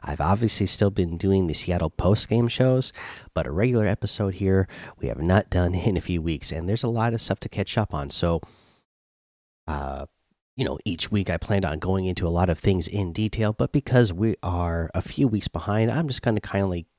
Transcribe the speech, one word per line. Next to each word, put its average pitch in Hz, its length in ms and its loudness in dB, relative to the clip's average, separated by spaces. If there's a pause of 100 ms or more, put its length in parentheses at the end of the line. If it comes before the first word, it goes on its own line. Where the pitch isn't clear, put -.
I've 73 180 -6
obviously 101 460 2
still 101 220 2
been 87 280 -2
doing 95 300 2
the 76 60 -2
Seattle 82 360 0
post-game 113 580 2
shows, 127 460 2 (400)
but 80 120 -2
a 64 60 -6
regular 110 360 2
episode 98 480 0
here 95 340 2 (320)
we 64 80 -4
have 65 120 -4
not 90 280 4
done 90 260 2
in 90 220 0
a - 40 0
few 87 200 -2
weeks, 80 280 -2
and 85 200 -4
there's 113 140 0
a 127 40 -2
lot 117 260 0
of 113 60 -2
stuff - 220 -4
to - 80 -8
catch - 280 -4
up - 160 0
on. 71 160 -6
So, 85 300 2 (1300)
uh, 71 400 -6 (520)
you 135 80 -2
know, - 180 -4
each - 260 -4
week 101 200 0
I 85 80 0
planned 98 260 0
on 78 160 -2
going 92 240 0
into 92 240 -2
a - 20 2
lot 87 200 4
of 80 100 0
things 92 260 2
in 90 280 -2
detail, 107 400 0
but - 180 -2
because 123 400 4
we 101 320 0
are 85 500 -2
a 95 80 0
few - 240 -2
weeks 107 220 0
behind, 107 420 0
I'm 147 200 -2
just 123 120 -4
gonna 110 200 0
kindly 92 440 -2 (140)